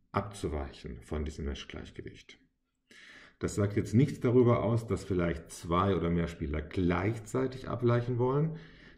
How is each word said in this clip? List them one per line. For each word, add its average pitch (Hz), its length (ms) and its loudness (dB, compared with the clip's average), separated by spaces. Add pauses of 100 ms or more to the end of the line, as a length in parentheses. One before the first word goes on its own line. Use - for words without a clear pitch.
(120)
abzuweichen 71 880 -6
von 76 240 -4
diesem 71 200 -8
Nash-Gleichgewicht. - 920 -12 (1000)
Das 85 160 -4
sagt 101 220 0
jetzt - 180 -2
nichts 131 280 4
darüber 120 420 6
aus, 113 240 0
dass 92 160 -2
vielleicht 87 480 -2
zwei 90 440 0
oder 85 140 0
mehr 85 200 2
Spieler 76 320 -4
gleichzeitig 101 1040 -2
abweichen 120 500 2
wollen. 143 400 2 (400)